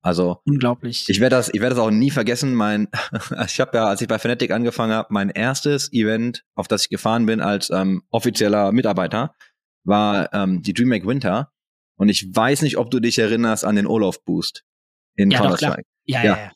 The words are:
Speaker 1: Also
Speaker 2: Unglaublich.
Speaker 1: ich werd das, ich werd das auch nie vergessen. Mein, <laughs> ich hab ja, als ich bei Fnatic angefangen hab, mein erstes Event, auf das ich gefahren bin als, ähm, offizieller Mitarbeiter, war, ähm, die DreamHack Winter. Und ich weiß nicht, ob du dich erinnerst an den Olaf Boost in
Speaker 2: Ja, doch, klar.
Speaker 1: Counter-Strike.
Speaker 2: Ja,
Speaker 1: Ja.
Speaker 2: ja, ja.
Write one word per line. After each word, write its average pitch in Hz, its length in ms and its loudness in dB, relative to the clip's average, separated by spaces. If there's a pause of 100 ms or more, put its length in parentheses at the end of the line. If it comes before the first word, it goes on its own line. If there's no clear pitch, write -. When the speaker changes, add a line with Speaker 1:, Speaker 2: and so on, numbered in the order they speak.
Speaker 1:
Also 90 420 0
Speaker 2:
Unglaublich. 123 640 -2
Speaker 1:
ich 98 100 0
werd 123 140 4
das, 127 200 2
ich 104 80 -2
werd 127 120 0
das 123 80 0
auch 110 100 2
nie 120 220 2
vergessen. 123 420 -2
Mein, 107 320 0 (260)
<laughs> - 340 -6
ich - 140 -8
hab 131 140 0
ja, 113 120 2
als 101 140 0
ich 117 80 -2
bei 110 120 0
Fnatic 120 320 -2
angefangen 117 400 -2
hab, 110 180 -2
mein 98 200 0
erstes 135 640 -2
Event, 113 520 0 (100)
auf - 140 -6
das 104 160 0
ich - 60 -8
gefahren 110 360 0
bin 110 140 0
als, 101 300 -2
ähm, 95 400 0
offizieller 104 600 2
Mitarbeiter, 107 640 0 (500)
war, 101 480 0
ähm, 95 300 -2
die 95 120 -4
DreamHack 113 320 0
Winter. 117 460 -2 (460)
Und 101 100 4
ich 98 280 0
weiß 127 260 2
nicht, 143 140 0
ob 117 140 -2
du 127 100 0
dich 117 180 0
erinnerst 113 460 0
an 107 100 2
den 101 120 2
Olaf 104 380 0
Boost - 380 -4 (540)
in 101 140 4
Speaker 2:
Ja, - 80 4
doch, 95 180 2
klar. 135 200 -2
Speaker 1:
Counter-Strike. - 120 -12 (160)
Speaker 2:
Ja, 127 180 -2
Speaker 1:
Ja. - 20 0 (120)
Speaker 2:
ja, - 80 -
ja. 95 120 -18